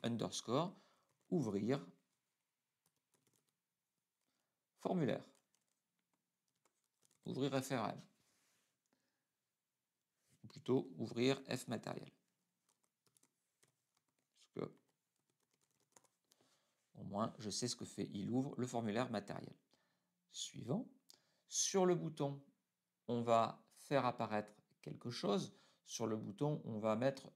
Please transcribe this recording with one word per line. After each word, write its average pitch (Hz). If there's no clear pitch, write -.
underscore, 120
ouvrir, 117
formulaire, 139
ouvrir 127
F -
R 113
M, -
ou 120
plutôt -
ouvrir 120
F 120
matériel. -
Parce -
que, -
au -
moins, 101
je 107
sais 123
ce 120
que 104
fait -
il 101
ouvre, 131
le 123
formulaire 117
matériel. -
Suivant. 127
Sur -
le 180
bouton, 151
on 120
va 113
faire 135
apparaître 110
quelque -
chose. 185
Sur -
le 110
bouton, 143
on 107
va 110
mettre 135